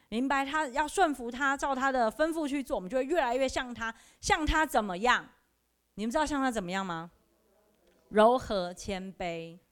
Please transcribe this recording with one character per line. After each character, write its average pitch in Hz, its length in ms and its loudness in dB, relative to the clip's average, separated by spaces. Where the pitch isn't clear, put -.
明 233 180 -2
白 277 200 0
他 311 240 -2
要 294 180 -2
顺 320 260 2
服 240 160 -8
他， 269 280 0
照 277 180 -2
他 269 160 2
的 247 180 4
吩 311 200 2
咐 320 180 -2
去 269 160 -2
做， 247 140 -4
我 - 20 -4
们 180 100 -8
就 247 80 -2
会 262 60 2
越 311 160 0
来 254 160 2
越 262 120 2
像 254 260 -4
他。 226 200 -8
像 349 240 2
他 311 200 4
怎 254 180 2
么 185 160 -6
样？ 214 300 2
你 202 100 -6
们 233 40 -4
知 240 80 -2
道 302 80 2
像 285 160 0
他 262 80 2
怎 220 140 -2
么 175 80 -6
样 190 140 -2
吗？ 170 260 -8
柔 220 300 6
和 190 340 -4
谦 190 400 -8
卑。 165 460 -8